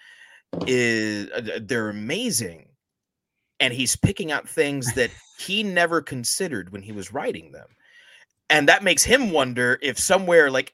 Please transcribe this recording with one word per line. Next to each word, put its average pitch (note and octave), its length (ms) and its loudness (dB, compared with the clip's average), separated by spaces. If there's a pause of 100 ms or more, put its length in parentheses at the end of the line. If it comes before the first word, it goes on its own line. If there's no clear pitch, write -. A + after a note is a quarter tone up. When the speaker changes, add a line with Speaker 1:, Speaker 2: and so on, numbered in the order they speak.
(680)
Speaker 1:
is, A2+ 640 0
uh, A#2+ 100 -6
th-, G#2+ 260 -8
they're A2 220 -2
amazing, A2+ 800 -6 (960)
and B2 100 0
he's B2 220 -2
picking F#3 360 0
out C3+ 160 -4
things C#3+ 460 -2
that A#2+ 160 0 (160)
Speaker 2:
<laughs> - 140 -20
Speaker 1:
he G#3 240 -4
never F3 380 0
considered B2 720 -6
when G2 100 -12
he G#2+ 100 -14
was G#2 220 -12
writing C#3+ 380 -8
them. C#2 160 -20 (840)
And D3+ 200 4
that G3 140 6
makes F3+ 200 4
him A#3+ 280 2
wonder B2 500 0
if C3 160 -4
somewhere, F3 540 4
like, C3 220 -2